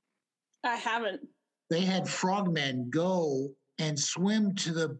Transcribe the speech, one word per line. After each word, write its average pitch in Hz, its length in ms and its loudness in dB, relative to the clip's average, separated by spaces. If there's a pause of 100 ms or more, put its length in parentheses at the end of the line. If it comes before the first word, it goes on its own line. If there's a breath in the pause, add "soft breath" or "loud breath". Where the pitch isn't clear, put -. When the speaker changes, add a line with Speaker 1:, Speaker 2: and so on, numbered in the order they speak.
(640)
Speaker 1:
I 240 120 0
haven't. 220 460 -2 (480)
Speaker 2:
They 165 120 2
had 185 260 2
frogmen 156 800 0
go 156 600 0 (300)
and 151 180 -2
swim 202 580 2
to 170 180 -2
the 160 160 0 (100)